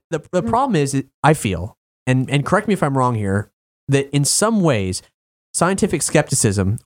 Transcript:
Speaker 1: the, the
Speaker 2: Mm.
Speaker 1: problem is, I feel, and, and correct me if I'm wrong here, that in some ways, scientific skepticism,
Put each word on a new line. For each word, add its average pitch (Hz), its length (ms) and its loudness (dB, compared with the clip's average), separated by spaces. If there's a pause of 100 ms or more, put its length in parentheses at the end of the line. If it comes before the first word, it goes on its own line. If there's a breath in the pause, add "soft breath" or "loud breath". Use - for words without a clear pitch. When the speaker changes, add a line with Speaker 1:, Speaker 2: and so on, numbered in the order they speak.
Speaker 1:
the, 160 100 -4 (120)
the 180 120 0
Speaker 2:
Mm. 233 60 -4
Speaker 1:
problem 240 280 0
is, 135 260 0 (200)
I 151 100 4
feel, 92 440 -4 (300)
and, 127 220 2
and 143 160 0
correct 208 240 0
me 202 40 4
if 180 100 -2
I'm 139 140 0
wrong 123 180 2
here, 101 360 -2 (380)
that 139 260 2
in 143 80 2
some 214 380 0
ways, 104 400 0 (520 soft breath)
scientific 185 480 0
skepticism, 107 840 0